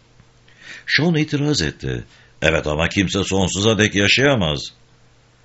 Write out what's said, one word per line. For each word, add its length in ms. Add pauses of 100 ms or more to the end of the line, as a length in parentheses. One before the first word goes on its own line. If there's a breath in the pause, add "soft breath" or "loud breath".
(880 loud breath)
Sean 280
itiraz 480
etti. 420 (380 soft breath)
"Evet 240
ama 220
kimse 360
sonsuza 540
dek 160
yaşayamaz." 640 (840 soft breath)